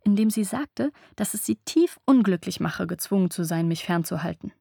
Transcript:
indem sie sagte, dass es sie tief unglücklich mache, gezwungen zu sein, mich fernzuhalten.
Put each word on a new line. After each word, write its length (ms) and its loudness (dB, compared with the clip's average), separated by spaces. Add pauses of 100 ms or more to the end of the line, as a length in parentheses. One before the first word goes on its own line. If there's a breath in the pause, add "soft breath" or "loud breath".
indem 260 4
sie 140 0
sagte, 480 -4 (240 soft breath)
dass 180 -4
es 100 -8
sie 120 -2
tief 480 0
unglücklich 560 2
mache, 260 -4
gezwungen 440 0
zu 140 -4
sein, 220 -2
mich 180 -2
fernzuhalten. 760 -4